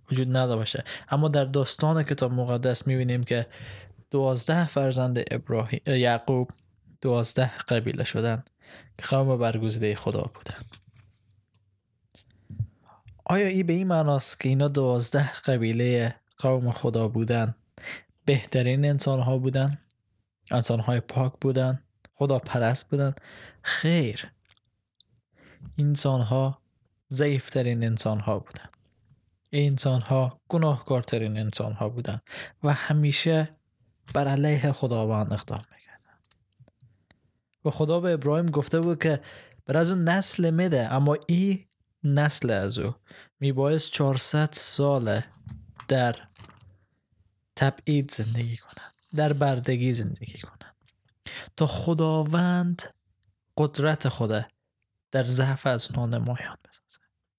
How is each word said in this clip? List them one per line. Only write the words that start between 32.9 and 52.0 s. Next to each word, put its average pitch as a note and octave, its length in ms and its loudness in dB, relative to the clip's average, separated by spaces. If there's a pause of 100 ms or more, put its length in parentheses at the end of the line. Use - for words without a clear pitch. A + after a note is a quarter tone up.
بر C#3+ 140 0
علیه C#3+ 440 2
خداوند A2 600 0
اقدام G#2+ 280 -6 (100)
می‌کردن. - 460 -20 (1500)
و D#3 40 -2
خدا D#3 300 0
به F3 140 0
ابراهیم D3+ 320 0
گفته D3+ 340 0
بود E3 240 0
که D3+ 200 0 (420)
بر C#3 120 0
از E3 140 2
اون F#3 120 0
نسل E3+ 460 0
می‌ده، D#3+ 440 0
اما C#3+ 240 2 (100)
این F#3+ 380 0 (380)
نسل C#3+ 460 2
از G2+ 300 -2
او A2 160 -4 (440)
میبایست C#3 520 0
چهارصد D3 640 2
ساله A#2+ 720 0 (640)
در B2 400 0 (1300)
تبعید C#3 560 0
زندگی A#2 460 -4
کنن، - 300 -20 (280)
در D3+ 180 2
بردگی B2+ 600 0
زندگی A2+ 440 -6
کنن، - 380 -20 (840)
تا D#3 100 4
خداوند E3+ 1160 0 (760)